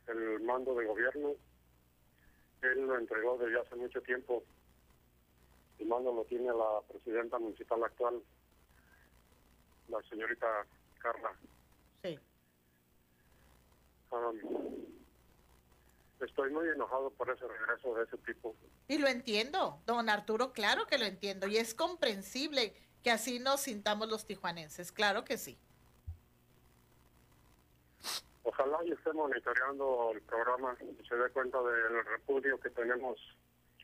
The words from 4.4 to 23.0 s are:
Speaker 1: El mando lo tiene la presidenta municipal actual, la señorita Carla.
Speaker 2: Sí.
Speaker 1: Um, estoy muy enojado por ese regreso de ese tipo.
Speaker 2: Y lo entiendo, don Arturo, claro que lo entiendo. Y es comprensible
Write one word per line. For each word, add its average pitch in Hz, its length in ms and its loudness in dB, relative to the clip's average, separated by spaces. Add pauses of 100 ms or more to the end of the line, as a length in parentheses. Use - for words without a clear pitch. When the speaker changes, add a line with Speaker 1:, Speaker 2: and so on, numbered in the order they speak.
Speaker 1:
El 107 80 -4
mando 123 260 2
lo 113 120 0
tiene 123 220 -2
la 110 400 2
presidenta 117 520 -4
municipal 113 440 -2
actual, 120 380 -2 (1700)
la 110 200 -2
señorita 110 560 -2 (340)
Carla. 113 340 -4 (680)
Speaker 2:
Sí. 165 140 -4 (1900)
Speaker 1:
Um, 117 280 0 (1800)
estoy 135 300 0
muy 160 180 0
enojado 135 420 0
por 123 180 -4
ese 127 180 -4
regreso 113 480 -2
de 117 80 2
ese 120 160 -6
tipo. - 360 -8 (320)
Speaker 2:
Y 294 100 0
lo 285 100 4
entiendo, 240 800 0
don 226 240 2
Arturo, 220 420 2
claro 240 340 2
que 294 120 2
lo 233 80 2
entiendo. 190 420 -2
Y 208 100 2
es 226 160 2
comprensible 269 1000 0 (300)